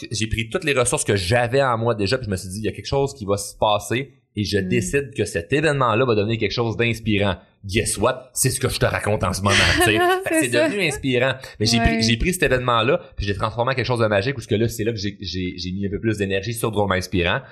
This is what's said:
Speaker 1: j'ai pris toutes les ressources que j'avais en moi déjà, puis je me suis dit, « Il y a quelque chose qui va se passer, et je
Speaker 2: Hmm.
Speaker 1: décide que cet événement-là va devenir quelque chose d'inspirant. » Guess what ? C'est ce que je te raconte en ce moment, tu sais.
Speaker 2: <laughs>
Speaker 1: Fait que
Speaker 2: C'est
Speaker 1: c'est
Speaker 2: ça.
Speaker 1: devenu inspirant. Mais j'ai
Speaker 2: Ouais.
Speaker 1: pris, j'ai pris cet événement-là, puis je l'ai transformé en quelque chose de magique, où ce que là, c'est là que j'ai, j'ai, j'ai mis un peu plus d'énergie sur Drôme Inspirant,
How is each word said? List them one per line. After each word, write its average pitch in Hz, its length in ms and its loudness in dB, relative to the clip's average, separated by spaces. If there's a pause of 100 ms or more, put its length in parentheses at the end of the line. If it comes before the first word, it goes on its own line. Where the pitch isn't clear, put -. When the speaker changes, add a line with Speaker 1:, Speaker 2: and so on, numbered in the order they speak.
(120)
Speaker 1:
j'ai 110 160 -2
pris 113 220 -4
toutes 180 140 -4
les 147 140 2
ressources 123 260 2
que 107 120 2
j'avais 117 480 2
en 123 140 2
moi 117 180 0
déjà, 104 220 0
puis 123 80 -8
je 107 60 -4
me 95 40 -2
suis 90 140 -6
dit, « 92 120 -8
Il 107 40 -2
y - 20 -2
a 92 40 -2
quelque - 160 -10
chose 139 260 0
qui 104 120 -12
va 98 120 2
se - 200 -10
passer, 113 580 -2 (200)
et 104 80 0
je 98 160 0
Speaker 2:
Hmm. 95 80 -2
Speaker 1:
décide 139 480 0
que 113 100 0
cet - 280 -6
événement-là 135 520 2
va 117 100 2
devenir 107 240 2
quelque 101 120 0
chose 117 260 -2
d'inspirant. » 107 580 0 (300)
Guess 98 320 0
what ? 120 360 -2
C'est - 160 0
ce 117 100 -2
que 120 100 0
je - 100 -4
te 127 60 2
raconte 101 380 0
en 92 100 0
ce 92 80 -4
moment, 98 140 2 (220)
tu 339 60 4
sais. 339 160 4
Speaker 2:
<laughs> 359 240 2
Speaker 1:
Fait - 60 -6
que 339 120 0
Speaker 2:
C'est 294 60 2
Speaker 1:
c'est 233 100 -6
Speaker 2:
ça. 330 100 4
Speaker 1:
devenu 202 200 -2
inspirant. 131 460 0 (260)
Mais 107 80 0
j'ai 233 120 4
Speaker 2:
Ouais. 233 60 2
Speaker 1:
pris, 226 160 2
j'ai 117 160 2
pris 165 160 0
cet 165 100 -2
événement-là, 123 560 2 (160)
puis 107 100 -4
je 101 60 0
l'ai 95 60 -4
transformé 113 340 -2
en 131 40 -2
quelque 117 100 0
chose 117 140 0
de 113 80 4
magique, 107 300 2
où 113 40 -8
ce - 60 -12
que 110 80 2
là, 113 120 4
c'est 113 160 -4
là 113 80 0
que 113 60 -4
j'ai, 98 240 -6
j'ai, 92 360 -4
j'ai 87 140 -8
mis 98 140 -4
un 95 40 -2
peu 95 100 -4
plus 107 180 0
d'énergie 98 360 -2
sur 113 180 -2
Drôme 104 200 0
Inspirant, 92 500 0 (100)